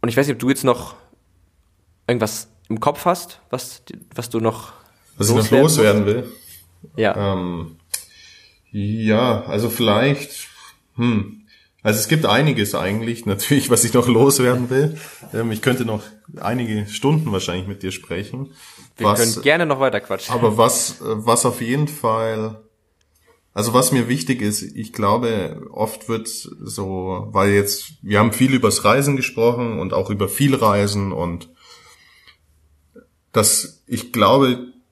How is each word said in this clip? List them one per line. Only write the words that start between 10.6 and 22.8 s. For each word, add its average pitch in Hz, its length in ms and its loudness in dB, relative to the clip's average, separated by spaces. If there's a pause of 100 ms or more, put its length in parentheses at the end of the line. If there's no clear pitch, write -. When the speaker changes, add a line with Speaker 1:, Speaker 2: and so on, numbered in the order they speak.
Speaker 2:
hm, 120 460 -2 (420)
also 110 160 0
es - 80 -4
gibt 156 180 2
einiges 110 500 2
eigentlich, 113 500 -4
<laughs> 101 80 0
natürlich, 135 360 0
was 120 140 4
ich 117 100 0
noch 120 140 4
loswerden 123 640 4
will. 151 280 0 (360)
Ähm, 113 180 -4
ich 110 100 -6
könnte 123 220 0
noch 107 200 -4 (360)
einige 107 480 -4
Stunden 156 460 0
wahrscheinlich 92 340 -4
mit 98 160 -12
dir 92 80 -6
sprechen. 104 600 -10 (440)
Speaker 1:
Wir 110 120 0
Speaker 2:
Was 104 120 4
Speaker 1:
können 113 240 0
gerne 160 220 4
noch 135 160 0
weiter 127 180 2
quatschen. - 340 -6
Speaker 2:
Aber 110 240 2
was, - 440 2
äh, - 40 -14
was 110 400 0
auf 120 160 -2
jeden 135 260 0
Fall, 110 720 -4 (920)